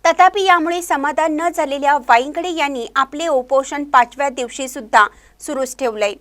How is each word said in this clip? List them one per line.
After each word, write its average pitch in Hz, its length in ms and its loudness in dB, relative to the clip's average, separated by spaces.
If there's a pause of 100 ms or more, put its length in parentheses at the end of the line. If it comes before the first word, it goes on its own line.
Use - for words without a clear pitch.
तथापि, 370 380 4
यामुळे 349 400 2
समाधान 302 540 -2
न 339 120 -2
झालेल्या 285 500 0
वायंगडे 285 520 0
यांनी 285 360 -4 (100)
आपले 294 300 -2
उपोषण 269 580 -2
पाचव्या 269 440 2
दिवशी 254 400 -8
सुद्धा 220 380 2 (340)
सुरूच 269 380 -6
ठेवलंय. 214 420 -2